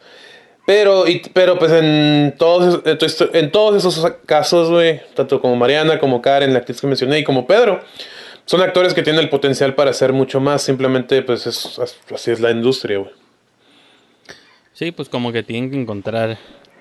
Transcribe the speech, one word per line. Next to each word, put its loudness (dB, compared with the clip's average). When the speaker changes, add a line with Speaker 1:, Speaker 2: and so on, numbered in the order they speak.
Speaker 1:
Pero, 4
y, -2
pero, 2
pues, 2
en 2
todos, 2
en 0
todos 2
esos -2
casos, 2
güey, 2
tanto -2
como 0
Mariana, 2
como 0
Karen, 2
la 2
actriz -8
que -4
mencioné, 0
y -4
como -2
Pedro, 2
son 0
actores 2
que -2
tienen 0
el -2
potencial 0
para 2
hacer 0
mucho 0
más. 0
Simplemente, 0
pues, -4
es, -10
as-, -8
así -6
es -4
la 0
industria, -2
güey. -10
Speaker 2:
Sí, -8
pues, -12
como -4
que -4
tienen -6
que -6
encontrar -6